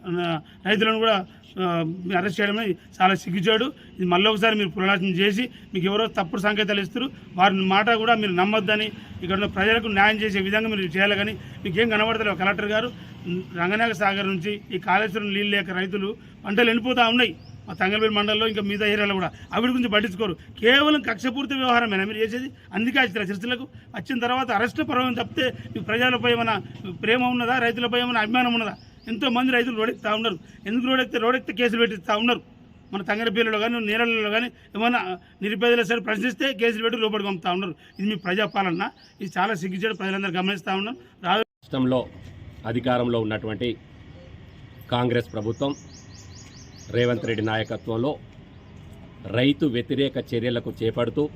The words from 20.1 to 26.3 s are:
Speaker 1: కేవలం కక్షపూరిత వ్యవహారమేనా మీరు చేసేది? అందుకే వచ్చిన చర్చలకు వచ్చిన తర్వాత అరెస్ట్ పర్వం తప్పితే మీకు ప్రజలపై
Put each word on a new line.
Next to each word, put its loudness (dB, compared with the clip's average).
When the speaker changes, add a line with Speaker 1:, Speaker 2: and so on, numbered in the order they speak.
Speaker 1:
కేవలం 6
కక్షపూరిత -4
వ్యవహారమేనా 2
మీరు -6
చేసేది? -2
అందుకే 0
వచ్చిన 0
చర్చలకు -4
వచ్చిన -6
తర్వాత -2
అరెస్ట్ 0
పర్వం 0
తప్పితే -4
మీకు -10
ప్రజలపై 2